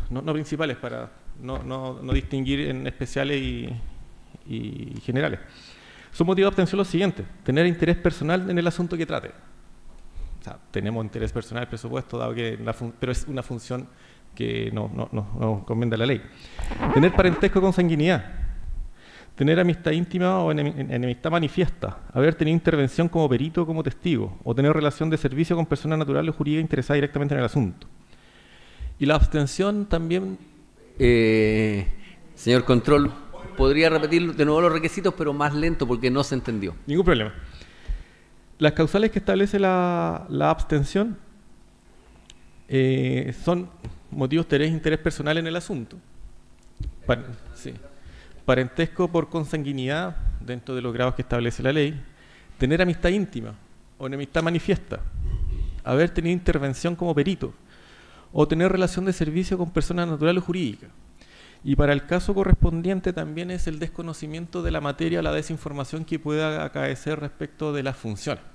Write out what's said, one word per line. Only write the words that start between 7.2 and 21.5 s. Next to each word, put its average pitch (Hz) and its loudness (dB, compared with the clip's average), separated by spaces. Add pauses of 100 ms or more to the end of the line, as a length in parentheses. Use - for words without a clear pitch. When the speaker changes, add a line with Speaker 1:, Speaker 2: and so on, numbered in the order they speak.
Speaker 1:
tener 147 4
interés 170 4
personal 175 0
en 175 2
el 170 2
asunto 175 -2
que 165 -2
trate. 156 -6
O - -14
sea, - -12 (120)
tenemos 107 -4
interés 110 -6
personal 117 -6
en 120 -8
el - -
presupuesto, 120 -8
dado 120 -4
que 113 -4
la 113 -4
fun-, 117 -8
pero 127 -2
es - -2
una 131 -6
función 127 -8 (460)
que 113 -4
no, 107 -4
no, 117 -6
no, 107 -6
no 110 -2
convenga 117 -2
la 113 0
ley. 123 0 (720)
Tener 170 6
parentesco 190 4
con 190 6
sanguinidad. 165 4 (1120)
Tener 156 4
amistad 175 4
íntima 180 2
o 165 2
enem-, 147 0
en-, 135 -4
enemistad 123 -2
manifiesta. 165 0 (120)